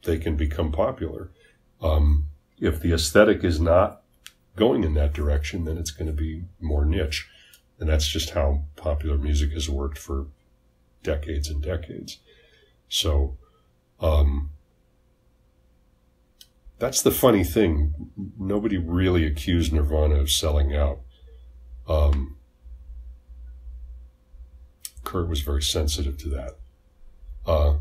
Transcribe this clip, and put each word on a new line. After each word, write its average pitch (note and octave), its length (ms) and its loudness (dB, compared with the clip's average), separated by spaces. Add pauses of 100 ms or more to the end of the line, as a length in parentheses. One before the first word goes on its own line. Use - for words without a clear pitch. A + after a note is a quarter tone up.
they D#2+ 140 0
can D#2 180 -2
become D2+ 360 -2
popular. F#2 580 -4 (520)
Um, D2+ 440 4 (320)
if - 220 -2
the E2+ 140 0
aesthetic G#2 500 4
is E2 160 2
not E2+ 420 4 (540)
going G#2+ 280 4
in D2+ 100 0
that D2 180 2
direction, D2 520 -2
then D#2+ 120 -6
it's E2 140 -6
gonna D#2 220 -6
be D#2 320 -6 (160)
more D2+ 240 0
niche. D2+ 440 0 (500)
And D#2+ 100 -2
that's D2+ 200 4
just - 220 -4
how C#2+ 320 0 (140)
popular D2 420 -2
music D2 340 2
has D2 160 -6
worked C#2 300 -4
for C#2 300 -6 (760)
decades D2+ 480 -4
and D2 120 -4
decades. - 560 -8 (680)
So, C#2+ 480 0 (640)
um, C#2+ 500 2 (2250)
that's B2 240 -2
the C3 80 6
funny G#2+ 340 6
thing. D2+ 680 0 (280)
Nobody G2+ 380 -2
really F2 500 2
accused D2+ 460 0
Nirvana D2+ 440 2
of C#2+ 140 0
selling D2 440 0
out. C#2+ 260 -2 (880)
Um, D2 480 2 (2750)
Kurt F2 240 -4
was D#2+ 120 -2
very C#2+ 220 -2
sensitive D2 560 -2
to D2 120 -8
that. - 260 -8 (880)
Uh, D2+ 340 4